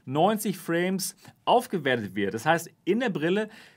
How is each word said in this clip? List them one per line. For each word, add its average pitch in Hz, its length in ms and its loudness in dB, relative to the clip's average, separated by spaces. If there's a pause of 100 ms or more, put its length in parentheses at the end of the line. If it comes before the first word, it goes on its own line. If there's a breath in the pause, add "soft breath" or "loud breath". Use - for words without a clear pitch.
neunzig 190 520 0
Frames 180 580 -2 (300 loud breath)
aufgewertet 135 720 0
wird. 98 180 -2
Das 113 140 -2
heißt, 165 240 2 (140)
in 208 160 0
der 254 80 0
Brille 185 400 -2 (280 loud breath)